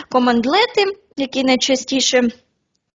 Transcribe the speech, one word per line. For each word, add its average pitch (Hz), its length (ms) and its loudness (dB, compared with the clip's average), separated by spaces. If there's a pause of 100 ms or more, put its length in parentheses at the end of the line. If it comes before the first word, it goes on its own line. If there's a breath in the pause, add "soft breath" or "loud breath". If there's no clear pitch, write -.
командлети, 262 760 2 (320)
які 262 260 -2
найчастіше 254 840 0 (680)